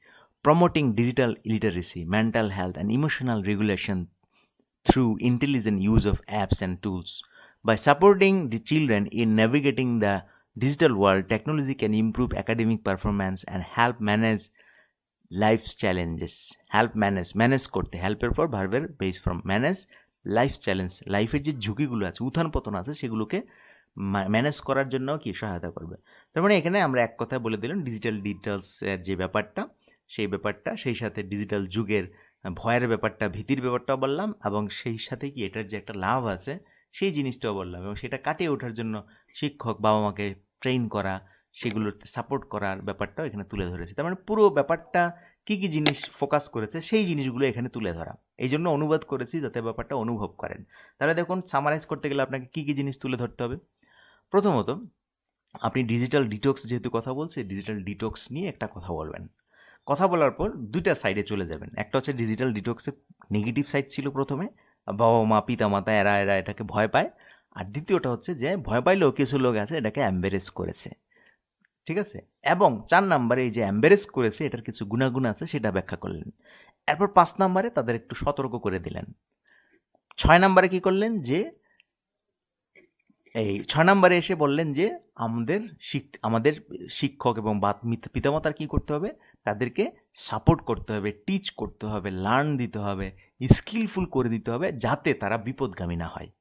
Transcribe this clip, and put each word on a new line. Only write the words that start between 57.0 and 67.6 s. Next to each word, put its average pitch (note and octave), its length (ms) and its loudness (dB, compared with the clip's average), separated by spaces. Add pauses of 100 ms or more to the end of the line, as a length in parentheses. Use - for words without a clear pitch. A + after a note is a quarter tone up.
বলছে, D3 300 -6
ডিজিটাল G2 380 -6
ডিটক্স G#2 500 -8
নিয়ে E3+ 160 -6
একটা - 260 -6
কথা F2 180 -10
বলবেন। D#2 360 -8 (580)
কথা D#3 220 2
বলার D#3+ 220 4
পর G3 260 -2
দুইটা D3 380 -2
সাইডে G2+ 280 0
চলে G2 240 -2
যাবেন। D#2+ 300 -10
একটা G#2+ 220 -2
হচ্ছে C#3 140 -2
ডিজিটাল A#2 400 0
ডিটক্সের A#2 400 -4 (380)
নেগেটিভ A#2 360 0
সাইড C#3+ 240 -2
ছিল C#3 200 -4
প্রথমে, C3+ 380 -2 (380)
বাবা A2+ 380 6
মা, A2 160 4
পিতা A2 280 0
মাতা, G2+ 320 2
এরা, G2+ 200 4
এরা G2 160 2
এটাকে G#2 280 -4
ভয় G#2+ 240 0
পায়। D#3+ 220 2 (400)
আর F#2+ 140 -12